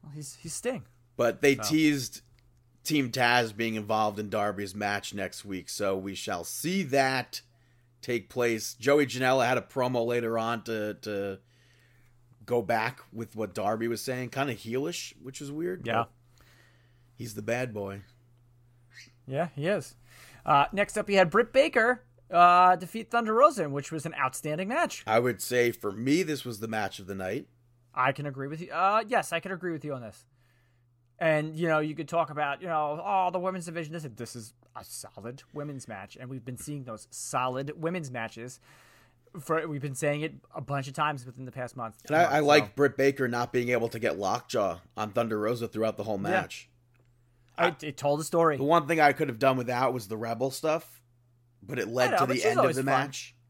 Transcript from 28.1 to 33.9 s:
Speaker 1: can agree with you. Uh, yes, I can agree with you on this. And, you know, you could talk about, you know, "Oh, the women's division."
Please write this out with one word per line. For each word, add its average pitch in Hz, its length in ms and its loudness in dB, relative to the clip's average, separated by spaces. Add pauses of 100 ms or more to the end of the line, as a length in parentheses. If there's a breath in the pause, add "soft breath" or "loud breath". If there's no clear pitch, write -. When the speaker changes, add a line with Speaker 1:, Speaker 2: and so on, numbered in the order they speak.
Speaker 1:
can 143 120 -8
agree 135 220 -8
with 160 140 -10
you. - 100 -12
Uh, 196 360 2
yes, 233 240 0
I 170 80 -2
can 185 120 -10
agree 175 220 -6
with 151 120 -8
you 147 80 -6
on 127 80 -8
this. 107 240 -16 (920)
And, 156 360 2
you 165 120 -2
know, 156 120 4
you 151 140 -2
could 147 140 -8
talk 165 240 0
about, 143 300 -4
you 185 60 -10
know, 151 380 -2
"Oh, 190 260 2
the 185 60 -4
women's 185 280 -4
division." 165 280 -8